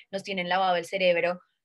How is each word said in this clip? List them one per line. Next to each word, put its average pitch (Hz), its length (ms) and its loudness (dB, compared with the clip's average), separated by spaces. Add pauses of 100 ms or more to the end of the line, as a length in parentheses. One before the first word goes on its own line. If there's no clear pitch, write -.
(120)
nos 196 100 -6
tienen 190 260 -6
lavado 185 280 2
el 170 100 -2
cerebro, 180 560 0 (240)